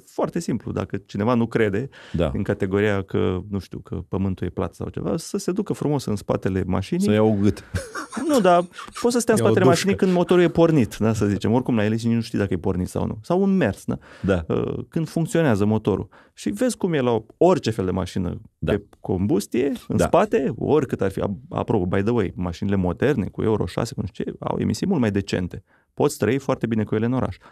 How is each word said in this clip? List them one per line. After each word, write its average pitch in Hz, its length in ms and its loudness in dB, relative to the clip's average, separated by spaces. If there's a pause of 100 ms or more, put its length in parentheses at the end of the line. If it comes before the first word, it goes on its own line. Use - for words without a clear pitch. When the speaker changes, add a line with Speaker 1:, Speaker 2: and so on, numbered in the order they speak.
Speaker 1:
foarte - 340 -4
simplu. 170 320 -6
Dacă 98 340 -4
cineva 107 280 0
nu 117 140 2
crede 113 420 0 (220)
Speaker 2:
Da. 82 220 0
Speaker 1:
în 104 100 -2
categoria 101 580 0
că, 95 380 -2 (100)
nu 98 100 -4
știu, - 200 -12
că - 160 -12 (120)
pământul 95 400 -4
e - 20 -4
plat 90 240 -6
sau 90 160 -8
ceva, - 280 -4
să - 200 -8
se 190 140 -4
ducă 190 220 -2
frumos 143 320 -2
în 107 100 -4
spatele 95 500 -2
mașinii. 98 400 -2
Speaker 2:
Să 104 60 2
iau 107 300 4
gât. 101 220 0 (640)
Speaker 1:
Nu, 285 120 4
dar 180 220 6 (400)
poți 240 120 2
să 240 60 2
stea 226 140 2
în 208 60 4
Speaker 3:
Ia 113 60 2
o 107 40 4
Speaker 1:
spatele 110 40 4
Speaker 3:
dușcă. 120 140 6
Speaker 1:
mașinii 185 280 4
când 185 160 2
motorul 175 320 4
e 170 40 6
pornit, 160 520 4
da, 107 140 2
să 104 120 0
zicem. 101 280 2
Oricum, 127 220 2
la 104 100 2
ele 107 80 0
nici 113 120 -2
nu 117 160 2
știi 113 180 -4
dacă 98 140 0
e 92 40 -2
pornit 90 300 -2
sau 95 180 -4
nu. 101 160 -6
Sau 180 200 0
un 196 160 2
mers, 110 280 0
da? 120 120 -4 (240)
Speaker 2:
Da. 90 260 2
Speaker 1:
Uh, - 260 -2 (160)
când 165 180 -4
funcționează 160 580 2
motorul. 104 420 0 (260)
Și - 160 -6
vezi 220 280 -2
cum 180 160 -2
e 147 60 0
la 120 240 0 (140)
orice 165 320 4
fel 110 160 -2
de 92 60 0
mașină 92 500 -4 (160)
Speaker 2:
Da. - 140 -2
Speaker 1:
pe 101 120 0 (160)
combustie, 185 720 -2 (160)
în - 100 -2
Speaker 2:
Da. - 80 4
Speaker 1:
spate, 214 520 2
oricât 131 440 0
ar 101 100 0
fi. - 80 -6
Ap-, 98 180 -2 (120)
apropo, 98 360 0
by 98 160 0
the 107 100 0
way, 110 240 0
mașinile 90 400 -2
moderne 98 500 0
cu - 160 -8
Euro 104 240 0
șase, - 280 -4
cu - 80 -6
nu 98 120 -4
știu - 100 -6
ce, - 160 -8
au - 200 -4
emisii - 280 -2
mult 180 120 2
mai 110 120 2
decente. 95 520 -4 (300)
Poți 143 240 0
trăi 113 200 2
foarte 131 300 -2
bine 110 160 0
cu 107 120 -2
ele 110 100 0
în 123 80 0
oraș. 104 240 -2 (140)